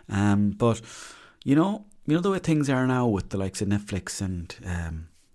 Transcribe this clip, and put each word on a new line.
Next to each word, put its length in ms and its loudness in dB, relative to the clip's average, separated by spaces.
Um, 420 4
but, 300 2
you 100 2
know, 320 2
you 80 2
know 60 2
the 100 0
way 80 0
things 320 2
are 160 2
now 200 2
with 220 0
the 80 -4
likes 240 -4
of 60 -2
Netflix 520 -4
and, 360 -6
um, 440 -6